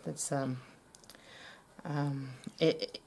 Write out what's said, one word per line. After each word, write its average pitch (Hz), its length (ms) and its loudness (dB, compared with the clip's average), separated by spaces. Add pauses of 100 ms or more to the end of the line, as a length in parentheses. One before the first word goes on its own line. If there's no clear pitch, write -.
it's, - 260 0
um, 135 260 2 (1300)
um, 143 460 0 (300)
it, - 480 4